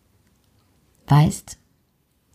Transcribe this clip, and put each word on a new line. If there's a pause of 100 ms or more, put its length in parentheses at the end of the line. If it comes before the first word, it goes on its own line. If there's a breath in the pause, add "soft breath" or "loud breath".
(1080)
weißt, (760)